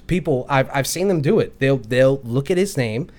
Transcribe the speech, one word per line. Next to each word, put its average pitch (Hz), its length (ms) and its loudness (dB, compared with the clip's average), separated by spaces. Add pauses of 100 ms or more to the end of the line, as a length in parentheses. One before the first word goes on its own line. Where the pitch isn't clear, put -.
people, 151 420 -2
I've, 135 240 0
I've 139 140 -2
seen 180 200 -2
them 175 140 2
do 175 180 2
it. 95 200 -4
They'll, 135 180 2
they'll 127 460 2
look 127 280 -2
at 180 60 2
his 196 180 0
name, 123 440 -4